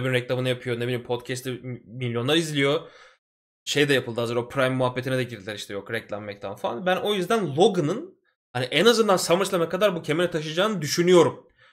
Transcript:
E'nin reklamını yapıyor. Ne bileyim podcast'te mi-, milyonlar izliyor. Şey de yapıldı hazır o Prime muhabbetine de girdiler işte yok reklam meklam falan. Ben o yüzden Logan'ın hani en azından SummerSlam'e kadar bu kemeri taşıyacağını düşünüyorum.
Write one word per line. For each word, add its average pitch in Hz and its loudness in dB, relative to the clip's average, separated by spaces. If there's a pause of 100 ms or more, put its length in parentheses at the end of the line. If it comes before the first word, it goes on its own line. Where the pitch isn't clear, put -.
E'nin 127 0
reklamını 127 -2
yapıyor. 123 -4
Ne - -4
bileyim 120 -4
podcast'te 123 -6
mi-, 123 -10
milyonlar 123 -2
izliyor. 151 0 (840)
Şey 143 2
de 143 4
yapıldı 117 -2
hazır 120 -2
o 120 -2
Prime 131 0
muhabbetine 127 0
de 127 0
girdiler 107 -10
işte 101 -12
yok 98 -10
reklam 107 -6
meklam 101 -10
falan. - -6
Ben 180 2
o 208 -2
yüzden 180 0
Logan'ın 185 2 (340)
hani 123 -2
en 151 2
azından 226 4
SummerSlam'e 175 0
kadar 185 0
bu 156 -6
kemeri 170 0
taşıyacağını 165 -2
düşünüyorum. 170 4 (260)